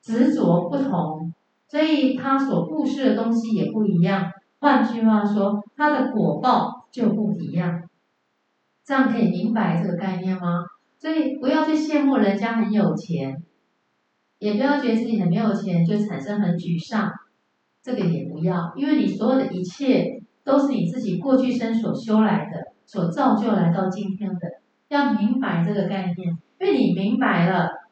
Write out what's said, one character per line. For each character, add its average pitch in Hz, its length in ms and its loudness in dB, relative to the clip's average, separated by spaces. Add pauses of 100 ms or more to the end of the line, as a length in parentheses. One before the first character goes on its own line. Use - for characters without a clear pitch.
执 247 260 4
着 175 380 2
不 285 80 -2
同， 165 560 -2 (340)
所 302 140 -2
以 294 340 2
他 269 220 0
所 - 300 0
布 311 180 -2
施 269 240 0
的 214 60 2
东 233 180 0
西 220 220 0
也 180 160 0
不 214 120 -2
一 175 180 2
样。 196 300 0 (280)
换 254 260 4
句 226 180 -2
话 214 220 4
说， 208 380 0 (120)
他 302 140 2
的 262 220 0
果 165 280 0
报 - 520 0
就 220 180 0
不 180 240 0
一 - 200 -8
样。 170 360 -2 (960)
这 277 100 -4
样 247 180 4
可 - 60 0
以 - 140 2
明 190 200 0
白 170 300 0
这 175 80 -2
个 170 80 -4
概 185 200 -4
念 190 220 -4
吗？ 175 240 -2 (360)
所 311 100 -8
以 311 280 0
不 247 100 -6
要 311 180 0
去 311 80 0
羡 302 300 0
慕 262 140 2
人 202 200 2
家 233 160 -2
很 208 180 0
有 180 240 2
钱， 135 460 -6 (960)
也 208 160 -4
不 208 60 0
要 277 200 2
觉 254 100 -2
得 220 60 2
自 240 100 0
己 226 140 -2
很 175 80 0
没 170 100 2
有 214 140 0
钱 175 320 0
就 208 140 2
产 208 240 -4
生 208 180 -6
很 175 160 0
沮 170 320 -4
丧， 202 240 -2 (680)
这 254 100 -8
个 202 100 -4
也 170 280 -2
不 - 140 -12
要， 175 320 -2
因 285 120 -2
为 302 100 2
你 202 100 2
所 214 260 2
有 262 60 4
的 - 120 -2
一 180 120 -6
切 233 580 0 (220)
都 277 160 4
是 277 80 2
你 202 180 0
自 - 160 -4
己 175 160 -2
过 269 180 2
去 247 160 2
生 226 220 -2
所 214 220 0
修 220 260 2
来 - 300 2
的， - 220 -12 (120)
所 180 240 -2
造 262 260 2
就 220 160 0
来 170 220 2
到 190 160 0
今 196 260 -6
天 196 140 -6
的， 175 320 -8 (280)
要 269 240 2
明 220 260 0
白 170 260 0
这 208 80 0
个 196 140 0
概 180 280 -2
念。 175 220 -4 (220)
因 381 80 0
为 294 100 4
你 190 160 0
明 202 260 -2
白 185 300 2
了 175 200 0 (220)